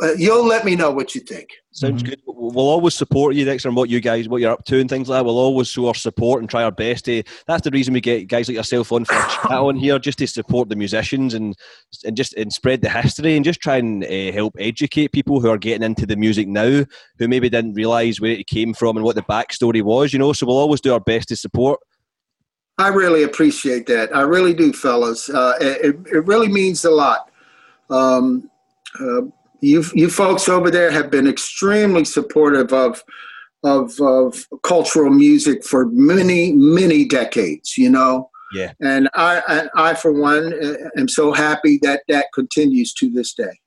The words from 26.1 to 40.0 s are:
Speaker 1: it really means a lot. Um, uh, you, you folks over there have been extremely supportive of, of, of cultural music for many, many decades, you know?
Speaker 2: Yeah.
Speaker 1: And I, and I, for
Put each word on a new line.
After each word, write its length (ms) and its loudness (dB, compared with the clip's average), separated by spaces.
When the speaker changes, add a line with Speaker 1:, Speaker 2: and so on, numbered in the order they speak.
Speaker 1:
it 160 0
really 220 2
means 380 0
a 40 4
lot. 400 2
Um, 580 2
uh, 240 -2
you, 320 4
you 160 4
folks 400 0
over 220 2
there 200 4
have 200 -2
been 160 2
extremely 760 0
supportive 680 2
of, 300 2
of, 360 0
of 460 2
cultural 480 2
music 540 6
for 220 2
many, 680 4
many 520 6
decades, 720 -2
you 140 4
know? 400 2
Speaker 2:
Yeah. 260 -8
Speaker 1:
And 340 0
I, 340 0
and 260 -2
I, 200 2
for 180 0